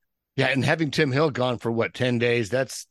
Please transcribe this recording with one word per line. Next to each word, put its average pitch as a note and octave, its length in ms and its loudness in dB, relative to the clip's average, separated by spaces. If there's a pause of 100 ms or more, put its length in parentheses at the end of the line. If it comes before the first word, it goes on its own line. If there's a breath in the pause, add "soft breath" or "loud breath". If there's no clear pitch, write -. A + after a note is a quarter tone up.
(360)
Yeah, C3+ 100 2
and C3 180 0
having D#3+ 280 2
Tim D3+ 180 2
Hill C#3+ 200 2
gone B2 280 -2
for, A#2 140 -4
what, A2+ 220 -2
ten B2 240 0
days, A#2+ 300 0
that's, C3 420 -4